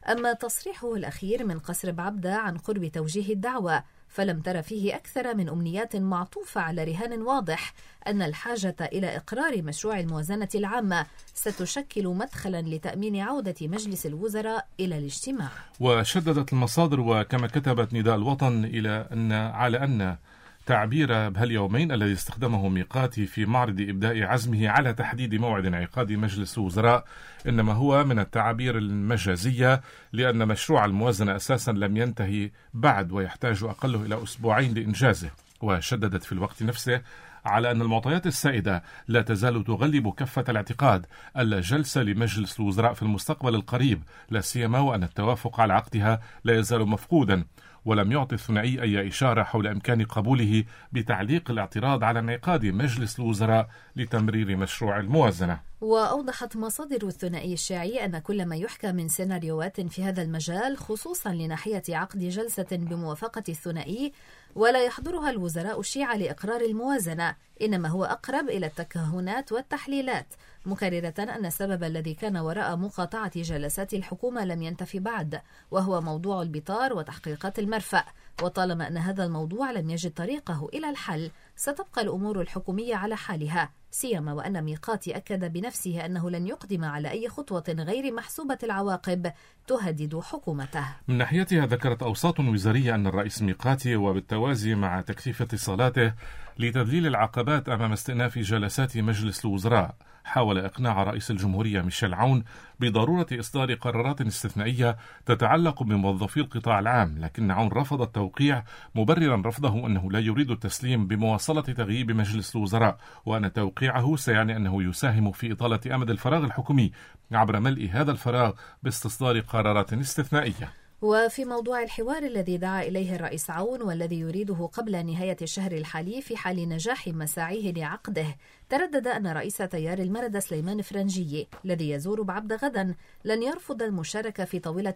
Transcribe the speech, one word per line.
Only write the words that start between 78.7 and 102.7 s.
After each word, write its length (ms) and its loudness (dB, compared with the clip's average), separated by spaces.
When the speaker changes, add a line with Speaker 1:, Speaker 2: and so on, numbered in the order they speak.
Speaker 1:
أن 80 -6
هذا 280 -2
الموضوع 460 -4
لم 200 -4
يجد 200 -4
طريقه 640 -6
إلى 160 -4
الحل 400 -6
ستبقى 460 -4
الأمور 380 -2
الحكومية 560 -4
على 200 -4
حالها، 540 -2
سيما 420 -4
وأن 320 -4
ميقاتي 520 -6
أكد 360 -6
بنفسه 540 -6
أنه 240 -4
لن 160 -4
يقدم 380 -6
على 260 -6
أي 180 -6
خطوة 400 -6
غير 460 -4
محسوبة 480 -6
العواقب 680 -2
تهدد 540 -2
حكومته. 640 -6
Speaker 2:
من 100 2
ناحيتها، 480 4
ذكرت 360 0
أوساط 380 2
وزارية 540 4
أن 120 2
الرئيس 360 0
ميقاتي، 540 2
وبالتوازي 800 0
مع 260 0
تكثيف 420 -6
اتصالاته 680 2
لتذليل 480 2
العقبات 640 2
أمام 240 2
استئناف 460 -2
جلسات 580 0
مجلس 480 0
الوزراء، 500 2
حاول 340 2
إقناع 440 0
رئيس 280 -2
الجمهورية 520 2
ميشيل 320 0
عون 300 4